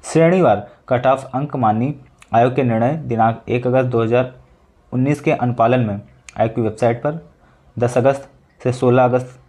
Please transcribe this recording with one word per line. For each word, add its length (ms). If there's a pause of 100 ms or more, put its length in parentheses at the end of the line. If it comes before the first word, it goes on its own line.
श्रेणीवार 560 (300)
कट 180
ऑफ 280
अंक 200
माननीय 380 (380)
आयोग 240
के 80
निर्णय 360
दिनांक 500
एक 180
अगस्त 220
दो 120
हज़ार 320 (580)
उन्नीस 300
के 120
अनुपालन 460
में 220 (360)
आयोग 180
की 60
वेबसाइट 360
पर 220 (580)
दस 200
अगस्त 300 (340)
से 120
सोलह 300
अगस्त 340 (100)